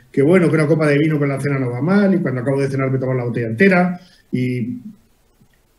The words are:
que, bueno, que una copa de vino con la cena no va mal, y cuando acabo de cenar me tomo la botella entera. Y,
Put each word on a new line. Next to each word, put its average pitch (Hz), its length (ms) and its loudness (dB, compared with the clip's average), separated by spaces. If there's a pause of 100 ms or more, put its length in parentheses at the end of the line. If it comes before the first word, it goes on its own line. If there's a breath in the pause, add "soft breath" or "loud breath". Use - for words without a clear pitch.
(100 loud breath)
que, - 100 -2
bueno, 165 280 4
que 143 80 0
una 156 100 0
copa 151 220 2
de 143 100 2
vino 156 180 0
con 143 120 -2
la 139 120 -4
cena 139 200 -2
no 123 100 -4
va 120 100 -6
mal, 196 320 2
y 170 60 2
cuando 127 220 -4
acabo 139 200 -2
de 139 80 -2
cenar 135 220 -2
me 131 80 0
tomo 127 160 -2
la 127 80 -4
botella 117 240 -4
entera. 180 540 2 (320 loud breath)
Y, 127 480 -4 (1000)